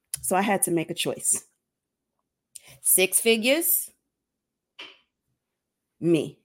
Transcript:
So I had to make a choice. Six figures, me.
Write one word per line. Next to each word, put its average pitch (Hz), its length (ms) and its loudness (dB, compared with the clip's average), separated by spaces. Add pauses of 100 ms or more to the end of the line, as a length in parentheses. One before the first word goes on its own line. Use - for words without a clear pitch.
(200)
So - 160 -2
I 185 60 2
had 202 220 0
to 175 60 -2
make 165 200 -2
a 170 40 -6
choice. - 520 -4 (1400)
Six - 380 2
figures, 233 720 0 (2000)
me. 151 460 0